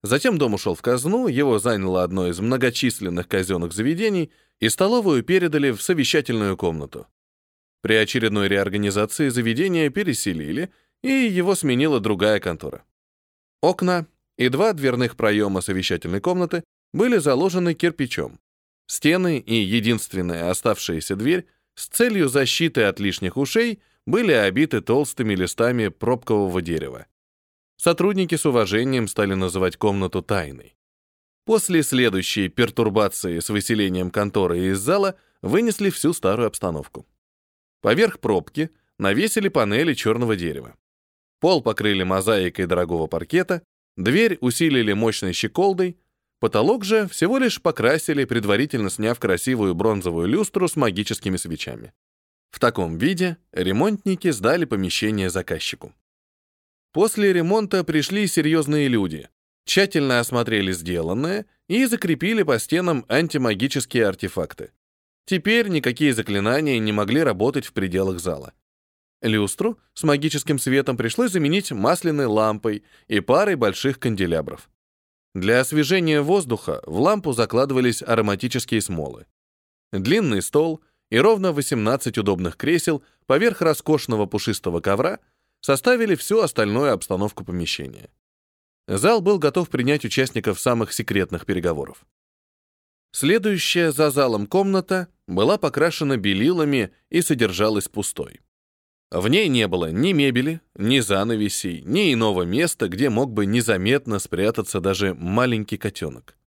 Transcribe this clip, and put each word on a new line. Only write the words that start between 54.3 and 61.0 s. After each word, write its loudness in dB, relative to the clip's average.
сдали 2
помещение -2
заказчику. -6
После 2
ремонта 2
пришли 0
серьёзные 2
люди, 0
тщательно 2
осмотрели 0
сделанное -4